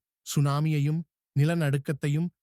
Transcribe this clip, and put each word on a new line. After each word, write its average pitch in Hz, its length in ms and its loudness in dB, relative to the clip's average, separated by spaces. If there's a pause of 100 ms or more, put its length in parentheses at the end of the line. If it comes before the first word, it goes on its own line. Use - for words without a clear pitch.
(260)
சுனாமியையும் 151 760 0 (360)
நிலநடுக்கத்தையும் 147 920 0 (140)